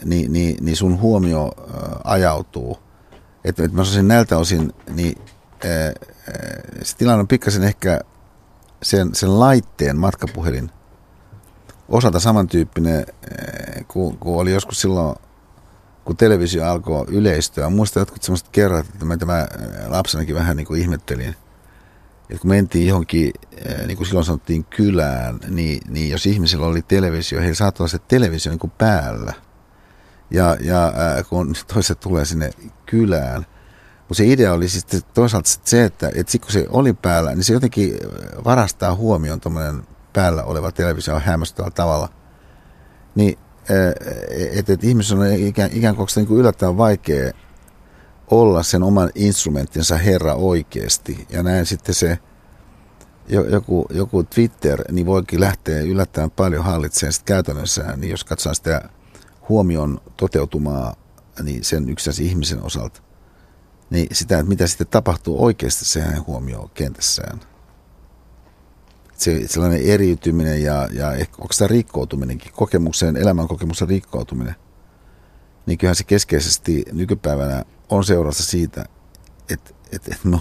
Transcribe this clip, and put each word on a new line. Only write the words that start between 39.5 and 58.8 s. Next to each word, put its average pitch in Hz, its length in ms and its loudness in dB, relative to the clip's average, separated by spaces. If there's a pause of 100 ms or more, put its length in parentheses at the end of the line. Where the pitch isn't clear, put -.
päällä 87 300 2
oleva 82 280 -4
televisio 78 480 -2
hämmästyttävällä 82 560 -2
tavalla. 78 340 0 (1080)
Niin, 104 220 2 (320)
ö, 92 240 4 (580)
et, 101 180 -2
et 95 140 2
ihmisen 107 360 2
on 101 80 4
ikään, 101 460 2
ikään 110 220 2
kuin, 110 60 -2
onks 95 120 -4
se 107 60 0
niinku 107 180 2
yllättävän 98 400 2
vaikea 80 540 2 (1000)
olla 107 320 6
sen 90 200 2
oman 95 320 4
instrumenttinsa 82 800 0
herra 85 360 2
oikeesti. 76 960 -2
Ja 90 140 -4
näin 90 220 2
sitten 90 300 -4
se 85 220 0 (1120)
jo-, 82 200 2
joku, 90 400 0
joku 90 340 0
Twitter, 78 680 0
niin 87 140 0
voikin 90 340 0
lähteä 87 420 0
yllättävän 87 500 -2
paljon 85 320 0
hallitsemaan 82 500 -2
sit - 100 -8
käytännössä, 76 600 -2 (140)
niin 78 140 -6
jos - 120 -8
katsotaan 78 320 -4
sitä - 340 -4 (600)